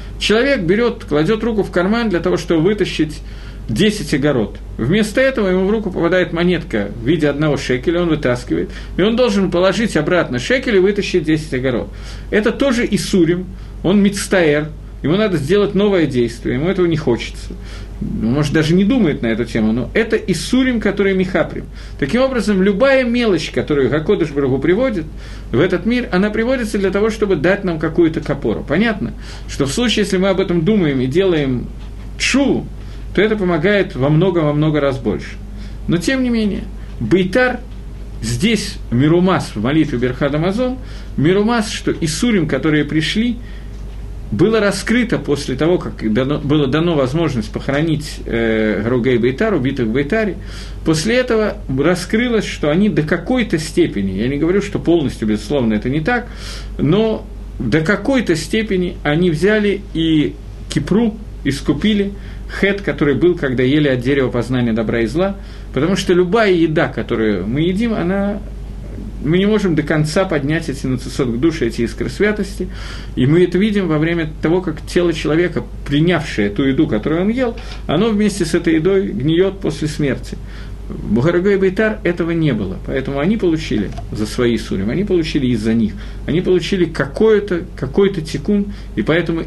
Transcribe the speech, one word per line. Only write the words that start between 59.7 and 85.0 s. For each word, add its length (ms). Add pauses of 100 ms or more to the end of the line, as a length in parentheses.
и 400 (360)
Кипру 480 (260)
искупили 680 (460)
хет, 220
который 340
был, 200
когда 280
ели 240
от 140
дерева 280
познания 440
добра 280
и 60
зла, 300 (360)
потому 220
что 180
любая 380
еда, 380
которую 580
мы 140
едим, 320
она, 460 (840)
мы 140
не 80
можем 280
до 100
конца 420
поднять 420
эти 180
нацисот 440
к 80
душе, 300
эти 160
искры 260
святости, 580 (480)
и 100
мы 200
это 120
видим 300
во 120
время 420
того, 200
как 240
тело 280
человека, 500 (220)
принявшее 640
ту 140
еду, 240
которую 340
он 80
ел, 260 (320)
оно 220
вместе 340
с 100
этой 220
едой 320
гниёт 540
после 260
смерти. 500 (520)
У 320
Гарагой 360
Бейтар 460
этого 280
не 200
было, 340
поэтому 340
они 180
получили 540 (200)
за 140
свои 320
сурим, 320
они 160